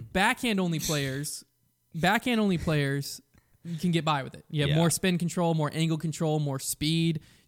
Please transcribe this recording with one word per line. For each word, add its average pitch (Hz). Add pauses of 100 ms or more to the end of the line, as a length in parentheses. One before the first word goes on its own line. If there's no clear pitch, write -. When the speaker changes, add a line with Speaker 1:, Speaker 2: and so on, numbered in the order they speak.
(120)
Speaker 1:
backhand 214
only 170
players, 143 (500)
backhand 214
only 196
players 143 (580)
can 175
get 160
by 147
with -
it. -
You 147
have 139
Speaker 2:
Yeah. 147
Speaker 1:
more 165
spin 180
control, 170
more 156
angle 160
control, 156
more 143
speed. 165 (280)